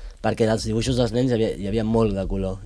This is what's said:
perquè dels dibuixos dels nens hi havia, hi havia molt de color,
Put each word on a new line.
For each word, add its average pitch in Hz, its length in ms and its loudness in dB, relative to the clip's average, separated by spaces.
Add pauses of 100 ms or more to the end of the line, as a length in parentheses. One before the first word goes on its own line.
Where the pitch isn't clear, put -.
(220)
perquè 110 240 2
dels 107 180 2
dibuixos 113 320 0
dels 117 160 2
nens 127 180 2
hi 120 40 0
havia, 110 220 2
hi 95 120 -8
havia 110 160 0
molt 110 300 2
de 95 120 -2
color, 95 400 -4